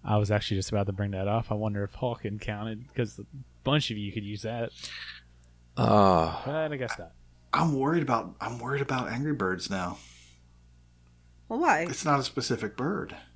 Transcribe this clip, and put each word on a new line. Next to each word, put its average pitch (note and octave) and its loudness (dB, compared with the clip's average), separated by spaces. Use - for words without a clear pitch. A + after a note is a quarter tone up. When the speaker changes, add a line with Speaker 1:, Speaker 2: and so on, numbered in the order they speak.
Speaker 1:
I G#2+ 4
was G2+ 4
actually G#2 2
just F#2+ -2
about G2+ 0
to G2+ -4
bring G2+ -2
that G2 -2
up. A2 0
I A2 0
wonder G#2 -2
if G2+ -6
Hawken A2 -4
counted, A2 -8
'cause A#2 -2
a G#2 -14
bunch C#3+ 2
of A2 -4
you G2+ -4
could G2+ -6
use G2+ -8
that. A2+ -4
Speaker 2:
Uh, F#2+ 6
Speaker 1:
But D3+ -2
I C#3+ -6
guess B2 -4
not. E2 -14
Speaker 3:
I'm E3 2
worried D3 2
about, A#2+ 0
I'm A#2+ -6
worried C#3 -2
about B2+ -2
Angry C#3 -2
Birds F#2 0
now. F2+ -4
Speaker 4:
Well, A#3 -4
why? F#3 4
Speaker 3:
It's - -4
not C#3+ 6
a C3 -2
specific A#2 -2
bird. D3+ -4